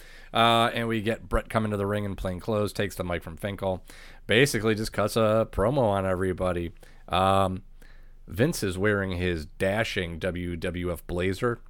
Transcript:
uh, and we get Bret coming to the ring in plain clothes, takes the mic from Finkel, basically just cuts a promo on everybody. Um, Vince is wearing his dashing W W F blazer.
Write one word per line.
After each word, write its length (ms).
uh, 400
and 140
we 140
get 280
Bret 200
coming 220
to 60
the 80
ring 200
in 100
plain 240
clothes, 340
takes 220
the 80
mic 180
from 160
Finkel, 460
basically 500
just 180
cuts 220
a 360
promo 320
on 240
everybody. 640
Um, 560
Vince 360
is 140
wearing 340
his 340
dashing 760
W 360
W 360
F 140
blazer. 540